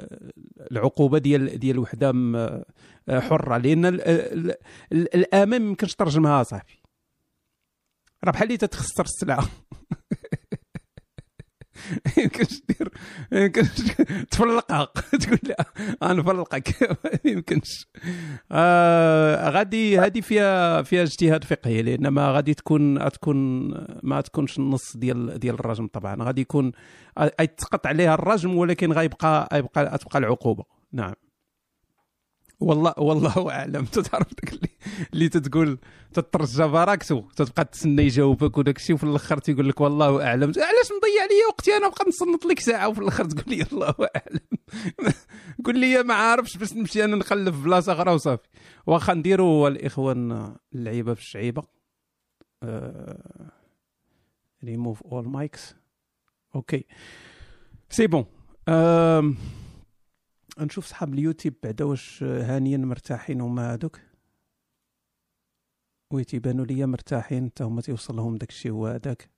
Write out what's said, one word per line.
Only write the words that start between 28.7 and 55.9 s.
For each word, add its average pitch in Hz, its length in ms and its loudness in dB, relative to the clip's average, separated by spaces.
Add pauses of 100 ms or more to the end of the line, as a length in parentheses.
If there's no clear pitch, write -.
غيبقى، 156 600 0
غيبقى، 147 320 0
غتبقى - 340 -4
العقوبة. 113 440 0 (280)
نعم. 98 220 -6 (1500)
والله، 160 360 2
والله 151 540 0
أعلم. 139 420 -6
<laughs> 208 180 0
تعرف - 160 0
داك - 260 -12
اللي، - 160 -6 (440)
اللي 156 160 2
تتقول، 143 500 0 (340)
تترجى 151 500 0
براكتو، 160 580 2 (140)
تتبقى 143 300 -2
تسنى 147 360 2
يجاوبك 139 560 4
وداك 139 200 2
الشيء، - 180 0
وفي 143 80 -2
الآخر 147 340 -2
تيقول 139 320 0
لك: 143 120 0
"والله 143 440 4
أعلم". 123 180 2
علاش 339 540 2
نضيع 403 320 2
ليا 440 200 6
وقتي 415 280 2
أنا، 403 100 2
نبقى 392 200 -2
نصنت 339 380 0
لك 339 140 2
ساعة، 214 300 0
وفي 214 120 -6
الآخر 196 240 -2
تقول 156 300 -6
لي: 156 160 -4
"الله - 240 -2 (200)
أعلم". - 240 -6 (680)
<laughs> - 580 -6
قول 240 140 0
لي: 254 240 4
"ما 247 100 0
عارفش"، 226 440 2
باش 196 160 -8
نمشي 214 300 -2
أنا 208 120 2
نخلف 196 400 -2
في 139 80 -8
بلاصة 180 300 2
أخرى 175 180 0
وصافي. 147 360 0 (380)
واخا 165 280 2
نديرو 165 540 4
الإخوان 123 880 -4 (200)
اللعيبة 117 380 -4
في 110 80 -10
الشعيبة. 120 420 -8 (1000)
آه، - 880 -14 (1120)
remove 113 320 -6 (140)
all 123 140 -8
mics. 139 480 -10 (840)